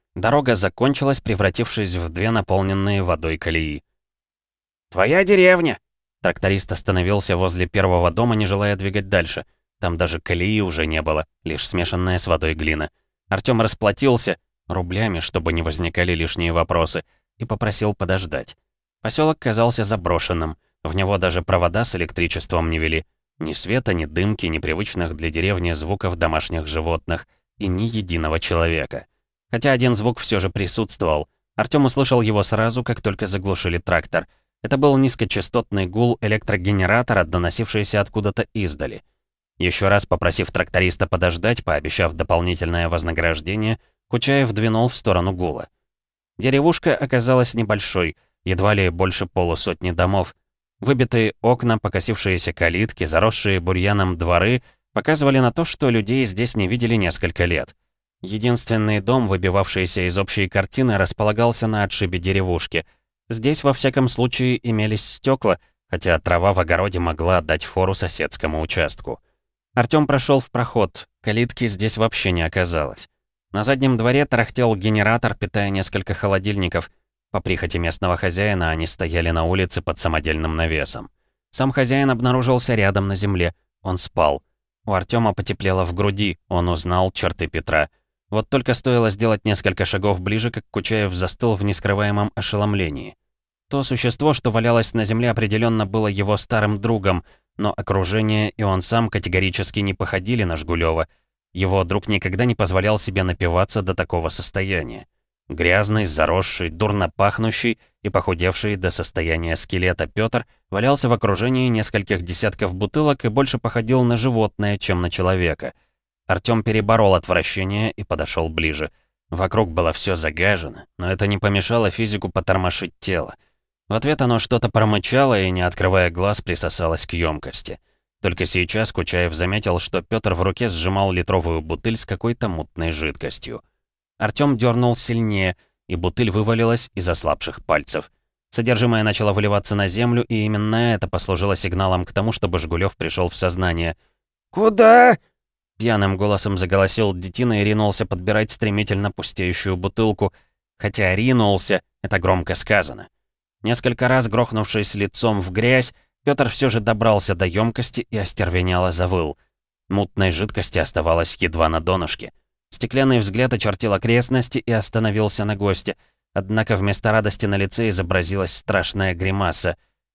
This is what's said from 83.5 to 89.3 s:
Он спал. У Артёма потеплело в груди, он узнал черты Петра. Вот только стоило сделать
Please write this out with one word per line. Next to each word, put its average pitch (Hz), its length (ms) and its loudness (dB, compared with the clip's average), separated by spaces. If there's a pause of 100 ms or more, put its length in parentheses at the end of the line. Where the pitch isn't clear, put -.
Он 90 160 -2
спал. 73 440 0 (440)
У 107 60 -2
Артёма 104 420 2
потеплело 95 500 -2
в 87 100 -4
груди, 98 440 -2 (100)
он 90 200 0
узнал 90 420 0
черты 85 380 -4
Петра. 78 400 -2 (420)
Вот 107 180 -2
только 127 260 0
стоило 120 360 2
сделать 107 340 0